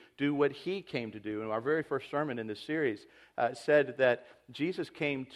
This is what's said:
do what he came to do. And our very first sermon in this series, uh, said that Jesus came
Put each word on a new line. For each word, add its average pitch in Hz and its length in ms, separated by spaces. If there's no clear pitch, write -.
do 143 160
what 143 180
he 185 300
came 117 300
to 107 60
do. 107 220
And 110 100
our 113 120
very 151 200
first - 280
sermon 147 280
in 110 80
this 107 140
series, 147 460
uh, 123 160
said 139 420
that 123 300
Jesus 160 400
came 143 340